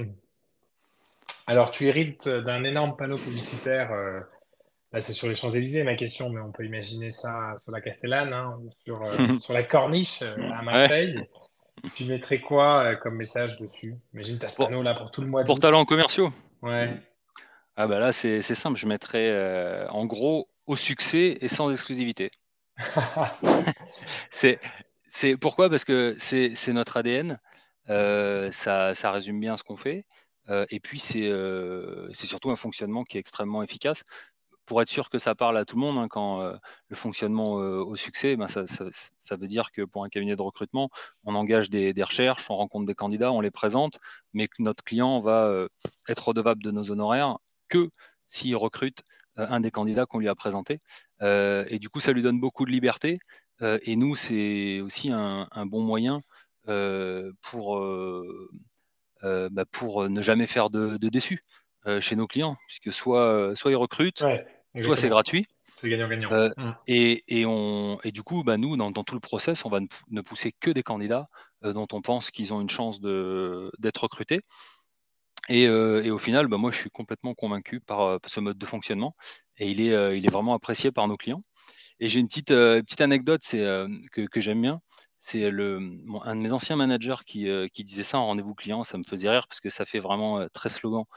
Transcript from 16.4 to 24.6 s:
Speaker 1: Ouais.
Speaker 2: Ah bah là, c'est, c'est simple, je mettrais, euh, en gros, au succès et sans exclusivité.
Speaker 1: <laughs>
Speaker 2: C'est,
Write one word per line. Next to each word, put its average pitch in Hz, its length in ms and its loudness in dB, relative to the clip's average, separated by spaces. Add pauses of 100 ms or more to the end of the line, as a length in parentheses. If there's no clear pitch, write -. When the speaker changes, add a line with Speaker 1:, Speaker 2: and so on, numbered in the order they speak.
Speaker 1:
Ouais. 120 360 -2 (760)
Speaker 2:
Ah 107 120 2
bah 101 120 2
là, 123 120 6
c'est, 110 300 2
c'est 117 140 0
simple, 139 240 -2
je 107 80 -4
mettrais, 110 420 0
euh, 92 600 0
en 110 180 -2
gros, 135 420 0 (160)
au 143 100 -2
succès 165 640 2
et 127 80 -2
sans 143 240 0
exclusivité. 123 600 -4 (460)
Speaker 1:
<laughs> - 1500 -2
Speaker 2:
C'est, - 300 4 (500)